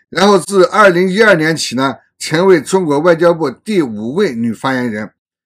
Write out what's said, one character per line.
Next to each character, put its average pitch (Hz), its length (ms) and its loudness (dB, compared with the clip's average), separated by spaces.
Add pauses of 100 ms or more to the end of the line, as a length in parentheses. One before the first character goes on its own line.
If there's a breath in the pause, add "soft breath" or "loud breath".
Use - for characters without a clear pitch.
(100)
然 180 180 0
后 202 100 4
自 185 280 0
二 202 240 4
零 180 180 0
一 190 140 0
二 214 120 4
年 160 220 -2
起 - 180 -8
呢， 135 200 -2 (240 soft breath)
成 165 280 -2
为 185 140 6
中 185 240 -2
国 143 140 0
外 170 180 2
交 170 160 2
部 160 180 -4
第 202 300 -4
五 113 320 -6
位 170 220 -2
女 117 180 -4
发 131 220 -4
言 123 180 -4
人， 107 200 -8 (340)